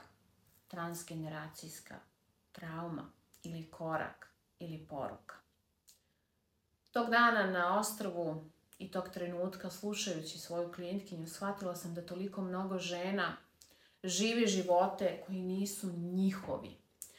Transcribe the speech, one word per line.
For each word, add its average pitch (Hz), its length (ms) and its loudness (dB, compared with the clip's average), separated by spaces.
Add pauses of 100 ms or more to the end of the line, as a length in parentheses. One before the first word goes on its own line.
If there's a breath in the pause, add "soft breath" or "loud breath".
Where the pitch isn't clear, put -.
(680)
transgeneracijska 160 1300 -6 (560)
trauma 165 600 -6 (320)
ili 165 280 -8
korak - 640 -4 (260)
ili 160 300 -8
poruka. 113 460 -6 (1600)
Tog 233 180 2
dana 226 420 8
na 180 280 4
ostrvu 170 720 -2 (300)
i 190 120 -10
tog 185 180 -2
trenutka, 180 600 -4
slušajući 175 680 -4
svoju 175 320 -2
klijentkinju, 175 560 -6
shvatila 196 480 -4
sam 170 180 -8
da 170 120 -6
toliko 190 360 -4
mnogo 185 380 -2
žena 180 580 0 (680 loud breath)
živi 220 440 4
živote 185 800 6
koji 190 160 -2
nisu 190 500 0
njihovi, 180 840 0 (420 loud breath)